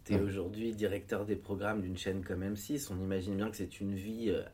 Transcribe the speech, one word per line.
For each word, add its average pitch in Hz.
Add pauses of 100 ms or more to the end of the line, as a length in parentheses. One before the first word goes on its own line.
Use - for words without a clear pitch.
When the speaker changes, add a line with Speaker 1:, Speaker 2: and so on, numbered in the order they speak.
Speaker 1:
tu 104
es 98
Speaker 2:
Mhm. 101
Speaker 1:
aujourd'hui 101
directeur 101
des 104
programmes 101
d'une 90
chaîne 95
comme 92
M 101
six. 143
On 92
imagine 95
bien 104
que 107
c'est 90
une 101
vie, 107
euh, - (120)